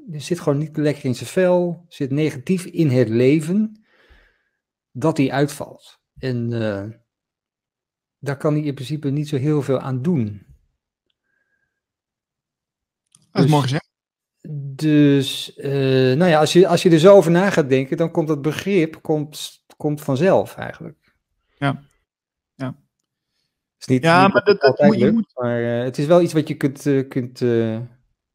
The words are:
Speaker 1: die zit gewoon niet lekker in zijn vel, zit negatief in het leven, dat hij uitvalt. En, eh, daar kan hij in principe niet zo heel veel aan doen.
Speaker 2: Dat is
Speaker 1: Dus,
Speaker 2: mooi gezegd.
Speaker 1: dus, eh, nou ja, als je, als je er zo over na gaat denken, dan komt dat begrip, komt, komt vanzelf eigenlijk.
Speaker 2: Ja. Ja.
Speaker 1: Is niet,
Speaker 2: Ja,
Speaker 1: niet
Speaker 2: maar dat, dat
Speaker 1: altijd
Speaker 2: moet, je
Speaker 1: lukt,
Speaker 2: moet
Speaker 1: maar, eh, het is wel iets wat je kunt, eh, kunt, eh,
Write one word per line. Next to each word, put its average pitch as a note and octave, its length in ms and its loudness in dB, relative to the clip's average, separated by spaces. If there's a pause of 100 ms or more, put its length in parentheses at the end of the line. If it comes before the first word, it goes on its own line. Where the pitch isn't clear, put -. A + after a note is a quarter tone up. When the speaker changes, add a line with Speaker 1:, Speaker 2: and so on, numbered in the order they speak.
Speaker 1:
die D3+ 120 -12
zit E3+ 200 -6
gewoon C#3+ 180 0
niet D3+ 200 -8
lekker D3 280 -2
in B2+ 100 -2
zijn - 140 -12
vel, F3+ 580 0
zit C3 240 -8
negatief D3+ 540 -4
in D#3+ 240 0
het B2 200 2
leven, D#3 760 0 (1040)
dat D3+ 260 -2
hij C3 140 0
uitvalt. - 680 -6 (180)
En, A#2+ 360 -6
eh, G#2+ 360 -6 (1300)
daar C#3 180 -8
kan D3+ 160 -2
hij D3+ 100 -2
in D3 100 -6
principe C#3+ 360 -8
niet D3 180 -4
zo D3 100 -4
heel D3 240 -2
veel C3 180 -2
aan C3 220 -6
doen. A#2+ 440 -4 (2750)
Speaker 2:
Dat - 100 -20 (140)
is G3+ 80 2
Speaker 1:
Dus, C#3+ 80 4
Speaker 2:
mooi D3 140 4
gezegd. C3 260 -6 (840)
Speaker 1:
dus, C#3+ 800 2
eh, C#3 160 -8 (440)
nou F3 100 2
ja, D#3 140 4
als D3+ 140 2
je, F3 140 6
als F3 160 0
je F#3+ 60 4
er E3 100 6
zo G3 160 10
over E3+ 160 6
na F#3 180 2
gaat D#3 200 0
denken, C3+ 280 -2
dan E3 140 -2
komt E3 160 -4
dat D3 140 -4
begrip, D#3+ 600 -2
komt, - 600 -8 (140)
komt D3 240 -6
vanzelf C3+ 540 0
eigenlijk. - 580 -16 (440)
Speaker 2:
Ja. C#3 260 -6 (720)
Ja. C3 200 -12 (1040)
Speaker 1:
Is - 80 -20
niet, C3 180 0
Speaker 2:
Ja, E3+ 200 4
Speaker 1:
niet G3 100 2
Speaker 2:
maar G3+ 100 0
dat, G3+ 180 2
dat - 80 4
Speaker 1:
altijd D3 200 4
Speaker 2:
moet, G#3+ 100 2
je - 60 0
Speaker 1:
lukt, A3 100 2
Speaker 2:
moet A3+ 200 -4
Speaker 1:
maar, A#2+ 280 -4
eh, A#2+ 200 -2
het C3 140 -8
is D3 80 -4
wel F3 160 4
iets D#3+ 120 0
wat D#3 140 -2
je D3+ 80 -6
kunt, - 300 -4
eh, C3+ 240 0
kunt, B2+ 320 -8
eh, A2+ 380 0 (560)